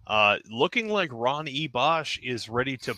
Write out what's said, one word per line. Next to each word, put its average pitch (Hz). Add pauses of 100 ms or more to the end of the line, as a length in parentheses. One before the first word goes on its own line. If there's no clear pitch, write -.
Uh, 104 (100)
looking 165
like 202
Ron 131
E. 143
Bosch 147
is 123
ready 127
to 123